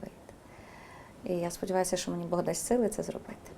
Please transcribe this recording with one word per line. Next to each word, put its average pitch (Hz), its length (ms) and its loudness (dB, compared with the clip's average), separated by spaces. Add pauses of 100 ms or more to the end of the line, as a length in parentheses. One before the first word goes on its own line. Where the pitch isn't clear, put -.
вийде. - 1300 -8
І 170 80 0
я 175 80 0
сподіваюся, 185 460 2
що 180 140 -2
мені 175 140 -2
Бог 175 180 2
дасть 165 220 0
сили 240 240 6
це - 140 -2
зробити. - 540 -8